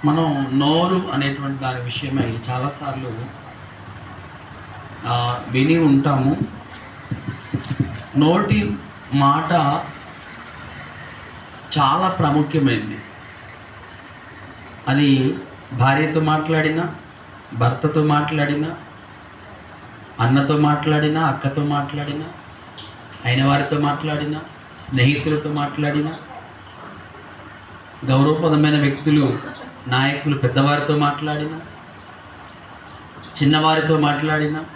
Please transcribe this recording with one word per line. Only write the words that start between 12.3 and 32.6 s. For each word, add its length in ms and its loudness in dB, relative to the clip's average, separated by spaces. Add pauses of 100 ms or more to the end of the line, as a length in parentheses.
అది 500 4 (360)
భార్యతో 480 4
మాట్లాడినా, 720 2 (580)
భర్తతో 500 2
మాట్లాడినా, 720 2 (1400)
అన్నతో 380 4
మాట్లాడినా, 680 4
అక్కతో 380 0
మాట్లాడినా, 640 -2 (1000)
అయిన 200 4
వారితో 340 4
మాట్లాడినా, 640 -2 (340)
స్నేహితులతో 800 2
మాట్లాడినా, 580 0 (1900)
గౌరవప్రదమైన 720 6
వ్యక్తులు, 600 4 (480)
నాయకులు, 500 0
పెద్దవారితో 600 2
మాట్లాడినా, 640 -2 (1800)